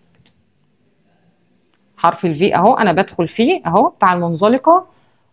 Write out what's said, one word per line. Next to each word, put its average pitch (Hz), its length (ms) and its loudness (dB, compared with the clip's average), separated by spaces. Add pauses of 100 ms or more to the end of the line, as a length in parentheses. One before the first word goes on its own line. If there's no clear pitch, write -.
(2000)
حرف 175 280 -2
ال 160 100 -2
V 175 200 0
اهو 196 180 2
انا 202 180 0
بدخل 165 360 -4
فيه 294 380 -2
اهو 202 240 0
بتاع 185 240 0
المنزلقة 208 720 0 (460)